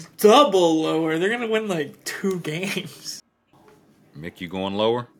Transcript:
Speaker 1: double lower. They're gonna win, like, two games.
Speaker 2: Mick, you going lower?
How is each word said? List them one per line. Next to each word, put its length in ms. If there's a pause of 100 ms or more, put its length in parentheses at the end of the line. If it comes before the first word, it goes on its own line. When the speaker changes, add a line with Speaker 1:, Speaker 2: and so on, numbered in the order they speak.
(180)
Speaker 1:
double 640
lower. 340
They're 140
gonna 160
win, 200
like, 360
two 380
games. 800 (920)
Speaker 2:
Mick, 240
you 80
going 280
lower? 320 (120)